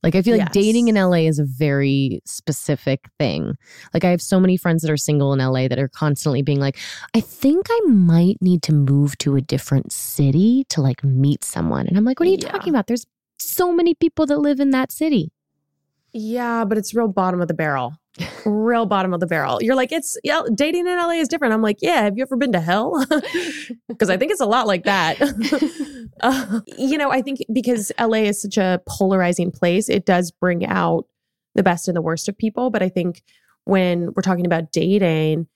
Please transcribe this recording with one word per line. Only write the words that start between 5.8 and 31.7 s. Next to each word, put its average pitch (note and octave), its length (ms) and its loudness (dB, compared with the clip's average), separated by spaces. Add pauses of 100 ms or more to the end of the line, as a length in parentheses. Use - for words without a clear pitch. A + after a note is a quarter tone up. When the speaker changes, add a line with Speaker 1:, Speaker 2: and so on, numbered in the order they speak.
Speaker 1:
are C#3 80 -2
constantly C#3+ 540 -2
being C#3 180 0
like, C#3 180 -2 (340)
"I A3+ 80 2
think D4 500 0
I A#4 180 2
might F3+ 520 4
need F3+ 220 2
to D#3 100 0
move C#3 460 2
to C#3 160 0
a C#3 60 2
different C3+ 500 -2
city F#3+ 760 2
to, - 120 -4
like, C3 220 0
meet C#3 400 2
someone." - 460 -4
And F3+ 100 2
I'm G#3+ 60 4
like, C4 160 0
"What E4+ 80 2
are - 20 4
you F#4+ 100 2
Speaker 2:
Yeah. - 120 -8
Speaker 1:
talking G4 200 -4
about? A3+ 140 0
There's A#3 200 -4 (340)
so F4+ 320 -2
many E4+ 220 2
people D#4 320 0
that C#4+ 120 0
live D4 220 0
in C#4+ 100 2
that C4 220 0
city." C4 400 0 (800)
Speaker 2:
Yeah, A#3 520 -4
but G#3+ 100 0
it's G#3 160 -4
real A3+ 160 0
bottom F#3 320 0
of E3+ 80 -2
the E3+ 60 0
barrel. C#3+ 400 -2 (240)
Speaker 1:
<laughs> - 260 -12
Speaker 2:
Real A3 400 2
bottom F#3+ 300 0
of E3+ 60 -4
the F3+ 60 0
barrel. D3+ 360 -2
You're A#3+ 120 2
like, B3+ 160 0
"It's, - 320 -6
yeah, D4+ 200 0 (120)
dating D#4+ 280 0
in F4+ 160 -2
L E4+ 120 -2
A E4+ 40 0
is E4 120 0
different." C4 280 0
I'm A3 80 2
like, G#3 180 0
"Yeah, D#4+ 220 0
have G#3 160 -2
you B3+ 40 -2
ever C4 140 -4
been B3 160 0
to F3 80 2
hell?" A3 460 0
<laughs> D#4 920 -6
'Cause F#3+ 120 2
I F#3 80 2
think C#4+ 120 0
it's F#4+ 120 -2
a A#3 40 0
lot A3+ 200 2
like F#3 180 0
that. F#3 340 2
<laughs> C#4 680 -2 (320)
Uh, A#3 400 0 (180)
you C4+ 200 0
know, C#4+ 120 0
I C4 120 0
think C4+ 180 -8 (120)
because A#3 440 -2
L A3+ 180 0
A A3 120 2
is G3+ 140 -2
such G#3 180 -4
a F#3 280 2
polarizing F3+ 640 0
place, F3+ 380 0
it F#3+ 160 0
does F3+ 260 2
bring F3 360 -2
out E3+ 400 -2 (480)
the F#3+ 100 2
best F3 240 0